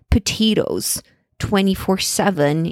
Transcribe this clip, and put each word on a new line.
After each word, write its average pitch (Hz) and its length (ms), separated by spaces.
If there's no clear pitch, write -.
potatoes - 920
twenty-four 196 580
seven 160 720